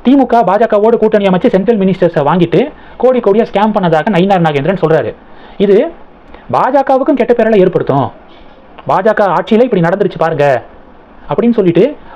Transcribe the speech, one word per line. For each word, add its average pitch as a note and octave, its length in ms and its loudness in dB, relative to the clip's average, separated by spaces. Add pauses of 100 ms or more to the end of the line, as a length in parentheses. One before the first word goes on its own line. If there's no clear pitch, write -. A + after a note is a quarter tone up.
தி B3+ 120 2
மு C4 120 2
க A#3 160 2
பா F#3+ 140 0
ஜ G#3+ 40 0
கவோட A3 360 0
கூட்டணி G#3+ 280 0
அமைச்சு F#3 220 0
சென்ட்ரல் G#3 320 0
மினிஸ்டர்ஸை F3+ 480 0
வாங்கிட்டு F3 460 0 (240)
கோடி B3+ 220 0
கோடியா G#3+ 340 0
ஸ்கேம் G#3 220 0
பண்ணதாக E3 360 0
நயினார் F#3 320 2
நாகேந்திரன் D#3 460 -2
சொல்றாரு. C#3+ 260 0 (420)
இது G#3 340 0 (600)
பா E3+ 220 0
ஜ C#4+ 40 2
கவுக்கும் C4+ 400 0
கெட்ட A#3+ 180 0
பேரெல்லாம் A3 260 2
ஏற்படுத்தும். C#3 520 0 (760)
"பா D3+ 140 0
ஜ G#3 140 2
க G#3+ 100 0
ஆட்சியில F#3 380 0
இப்படி A#3 180 0
நடந்துருச்சு F#3 380 -2
பாருங்க" C#3+ 440 0 (680)
அப்படின்னு A3 240 0
சொல்லிட்டு G3+ 440 0 (200)